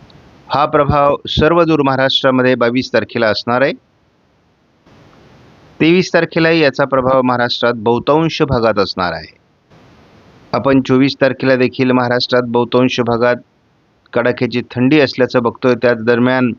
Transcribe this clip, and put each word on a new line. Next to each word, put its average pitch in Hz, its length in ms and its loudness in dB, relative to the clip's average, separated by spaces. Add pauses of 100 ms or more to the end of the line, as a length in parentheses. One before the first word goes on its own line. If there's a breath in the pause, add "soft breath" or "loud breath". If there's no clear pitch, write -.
(500)
हा 143 160 0
प्रभाव 143 500 0 (120)
सर्व 165 360 2
दूर 160 180 0
महाराष्ट्रामध्ये 131 720 0
बावीस 120 380 -2
तारखेला 113 340 0
असणार 120 340 -2
आहे. 143 100 0 (2000)
तेवीस 175 320 2
तारखेलाही 165 460 2
याचा 143 260 0
प्रभाव 131 360 0
महाराष्ट्रात 120 540 0
बहुतांश 120 640 0
भागात 117 380 0
असणार 92 320 -2
आहे. 80 260 -12 (1160)
आपण 135 280 0
चोवीस 131 400 2
तारखेला 131 340 0
देखील 127 360 0
महाराष्ट्रात 123 560 0
बहुतांश 120 520 0
भागात 120 360 0 (800)
कडाक्याची 120 480 -2 (140)
थंडी 131 240 2
असल्याचं 127 440 0
बघतोय. 120 320 0
त्याच 120 280 0
दरम्यान 123 560 0